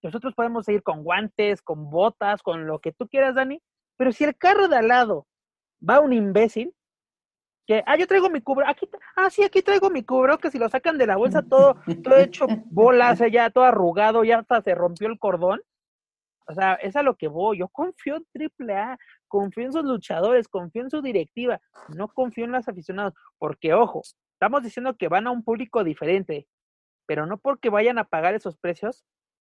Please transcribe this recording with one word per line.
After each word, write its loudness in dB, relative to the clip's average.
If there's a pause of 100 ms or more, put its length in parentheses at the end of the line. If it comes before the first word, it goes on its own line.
nosotros -10
podemos -4
ir 0
con -6
guantes, -2
con -10
botas, -2
con -6
lo -8
que -8
tú -12
quieras, 0
Dani, -4 (340)
pero 2
si -2
el -2
carro 4
de 2
al 2
lado 2 (600)
va 6
un 2
imbécil, 0 (920)
que, 2
"Ah, 2
yo 0
traigo 2
mi -2
cubre-, 0
aquí, -6 (280)
ah, 2
sí, 0
aquí 2
traigo 2
mi -6
cubrebocas", 0
y -6
lo 0
sacan -2
de 2
la 0
bolsa 0
todo, 6 (260)
todo 6
hecho 2 (240)
bola, 6
o 2
sea, 2
ya 2
todo 4
arrugado, 4
ya 4
hasta 0
se -2
rompió -2
el -8
cordón. -2 (880)
O -16
sea, 0
es -8
a 0
lo 0
que -10
voy. -2
Yo -6
confío -8
en -12
triple -10
A, -8 (300)
confío -6
en -8
sus -4
luchadores, -2
confío -10
en -12
su -6
directiva, -4 (300)
no -10
confío -6
en -10
los -6
aficionados, -10 (240)
porque, -4
ojo, 0 (320)
estamos -2
diciendo -8
que -4
van 0
a -4
un -6
público -4
diferente, -4 (600)
pero -4
no -8
porque -4
vayan 0
a -4
pagar -2
esos -10
precios, -8 (440)